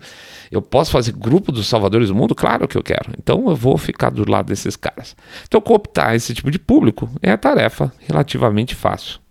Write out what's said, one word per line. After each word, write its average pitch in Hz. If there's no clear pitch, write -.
eu 107
posso 143
fazer 117
grupo 113
dos 113
salvadores 110
do 98
mundo? 139
Claro -
que -
eu -
quero. -
Então 233
eu 170
vou 131
ficar -
do 110
lado 101
desses -
caras. -
Então 226
cooptar 208
esse 120
tipo 131
de 170
público 180
é 190
a 208
tarefa 143
relativamente 127
fácil. -